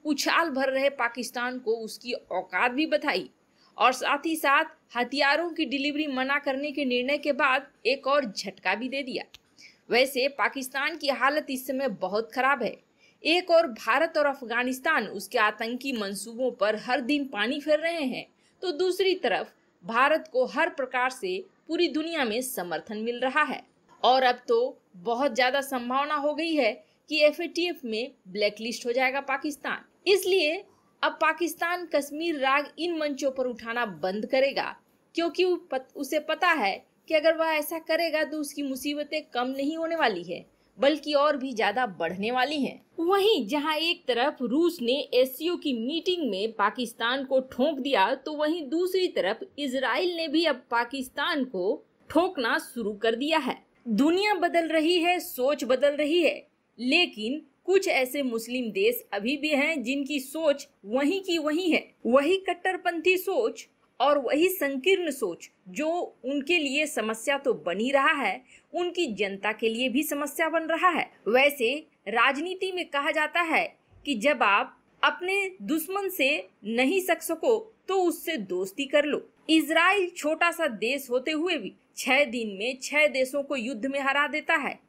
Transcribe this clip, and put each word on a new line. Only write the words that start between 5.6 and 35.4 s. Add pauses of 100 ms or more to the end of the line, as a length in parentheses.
डिलीवरी
मना
करने
के
निर्णय
के
बाद (160)
एक
और
झटका
भी
दे
दिया। (680)
वैसे
पाकिस्तान
की
हालत
इस
समय
बहुत
खराब
है। (480)
एक
और
भारत
और
अफगानिस्तान
उसके
आतंकी
मंसूबों
पर
हर
दिन
पानी
फेर
रहे
हैं, (360)
तो
दूसरी
तरफ (320)
भारत
को
हर
प्रकार
से (240)
पूरी
दुनिया
में
समर्थन
मिल
रहा
है (420)
और
अब (100)
तो (160)
बहुत
ज्यादा
संभावना
हो
गई
है (220)
कि
एफ़एटीएफ़
में (180)
ब्लैकलिस्ट
हो
जाएगा
पाकिस्तान। (280)
इसलिए (380)
अब
पाकिस्तान
कश्मीर
राग
इन
मंचों
पर
उठाना
बंद
करेगा, (380)
क्योंकि